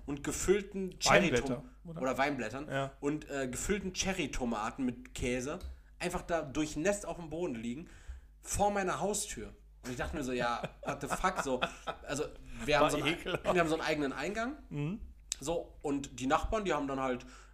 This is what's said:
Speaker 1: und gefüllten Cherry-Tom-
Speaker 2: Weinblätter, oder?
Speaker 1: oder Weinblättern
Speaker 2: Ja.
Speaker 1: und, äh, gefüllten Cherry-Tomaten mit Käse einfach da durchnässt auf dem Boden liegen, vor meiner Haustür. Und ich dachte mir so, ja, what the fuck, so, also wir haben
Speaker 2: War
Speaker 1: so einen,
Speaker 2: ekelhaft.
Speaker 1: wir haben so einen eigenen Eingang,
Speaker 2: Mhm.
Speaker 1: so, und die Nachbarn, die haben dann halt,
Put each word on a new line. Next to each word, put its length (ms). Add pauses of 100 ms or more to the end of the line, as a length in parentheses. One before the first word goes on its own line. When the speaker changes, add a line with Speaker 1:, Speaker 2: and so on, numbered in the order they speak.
Speaker 1:
und 180
gefüllten 760
Cherry-Tom- 100 (400)
Speaker 2:
Weinblätter, 140 (200)
oder? 180
Speaker 1:
oder 160
Weinblättern 520
Speaker 2:
Ja. 220 (100)
Speaker 1:
und, 280
äh, 200
gefüllten 440
Cherry-Tomaten 920
mit 280
Käse 460 (400)
einfach 220
da 200
durchnässt 640
auf 120
dem 120
Boden 260
liegen, 340 (540)
vor 280
meiner 300
Haustür. 520 (300)
Und 80
ich 60
dachte 180
mir 80
so, 80
ja, 300 (240)
what 160
the 60
fuck, 360
so, 160 (480)
also 160 (400)
wir 140
haben 60
Speaker 2:
War 80
Speaker 1:
so 60
einen, 100
Speaker 2:
ekelhaft. 360
Speaker 1:
wir 160
haben 80
so 80
einen 80
eigenen 300
Eingang, 420 (140)
Speaker 2:
Mhm. 320 (400)
Speaker 1:
so, 400
und 360
die 100
Nachbarn, 360
die 80
haben 160
dann 140
halt, 240 (280)